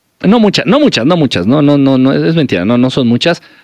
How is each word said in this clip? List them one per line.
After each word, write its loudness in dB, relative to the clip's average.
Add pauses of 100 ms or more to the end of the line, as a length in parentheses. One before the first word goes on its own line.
(220)
No 2
muchas, 0
no 0
muchas, 0
no 0
muchas, -2
no, 2
no, 2
no, 2
no, 2
es -2
mentira, -2
no, 0
no 2
son -2
muchas. -2 (220)